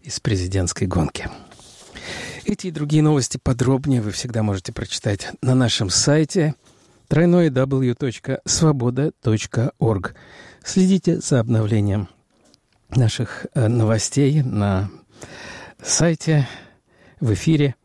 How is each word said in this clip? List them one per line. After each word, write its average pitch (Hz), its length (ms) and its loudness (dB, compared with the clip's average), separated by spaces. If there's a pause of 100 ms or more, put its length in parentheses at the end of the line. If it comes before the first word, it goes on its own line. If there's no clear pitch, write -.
из - 160 -10
президентской 92 640 -2
гонки. 87 420 -4 (1160)
Эти 202 220 -4
и 175 40 -6
другие 151 300 0
новости 151 400 2
подробнее 131 640 0
вы 104 80 -4
всегда 113 320 -4
можете 101 280 -2
прочитать - 600 -6 (100)
на 127 140 2
нашем 113 340 2
сайте 151 640 2 (540)
тройное 170 420 4
W 131 460 0
точка 135 500 -6
свобода 135 680 0 (100)
точка 113 560 0
орг. 101 340 0 (500)
Следите 185 580 2
за 131 180 2
обновлением 107 680 0 (880)
наших, - 600 0
э, 113 140 2
новостей 123 760 2
на 101 480 0 (920)
сайте, 156 640 0 (720)
в 113 140 0
эфире. 143 400 2 (120)